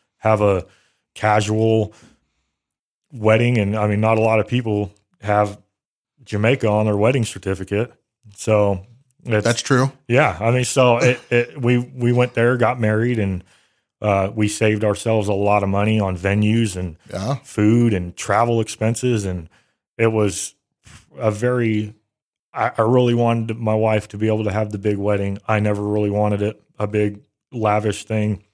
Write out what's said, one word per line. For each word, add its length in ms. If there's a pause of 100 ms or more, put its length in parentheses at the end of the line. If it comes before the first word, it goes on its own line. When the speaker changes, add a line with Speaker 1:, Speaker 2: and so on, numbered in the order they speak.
(180)
Speaker 1:
have 240
a 220 (500)
casual 800 (1200)
wedding?" 460
And 180
I 100
mean, 140
not 180
a 40
lot 180
of 80
people 440 (280)
have 380 (640)
Jamaica 440
on 180
their 100
wedding 280
certificate. 680 (440)
So 480 (400)
it's 200
Speaker 2:
That's 180
true. 280 (180)
Speaker 1:
Yeah. 320
I 100
mean, 140
so 340
it, 220 (100)
it, 300
we, 180
we 340
went 220
there, 220
got 220
married, 400
and, 240 (600)
uh, 320
we 120
saved 380
ourselves 440
a 40
lot 300
of 60
money 300
on 180
venues 600
and 200 (140)
Speaker 2:
Yeah. 320
Speaker 1:
food 520
and 220
travel 440
expenses. 640
And 240 (480)
it 120
was 460 (640)
a 140
very, 640 (580)
I, 240
I 60
really 320
wanted 440
my 160
wife 340
to 100
be 100
able 160
to 80
have 180
the 80
big 200
wedding. 400 (100)
I 120
never 220
really 280
wanted 320
it, 200 (160)
a 80
big 340 (320)
lavish 520
thing. 500